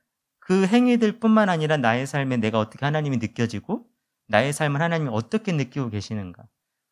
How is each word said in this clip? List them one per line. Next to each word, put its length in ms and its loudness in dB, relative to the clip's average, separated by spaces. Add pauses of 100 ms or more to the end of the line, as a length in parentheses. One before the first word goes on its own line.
(380)
그 280 2
행위들뿐만 840 2
아니라 260 0
나의 300 0
삶에 320 -2
내가 200 0
어떻게 260 -4
하나님이 340 -2
느껴지고 680 -4 (420)
나의 240 2
삶을 280 -2
하나님이 320 -2
어떻게 400 -4
느끼고 380 -4
계시는가? 580 -8 (440)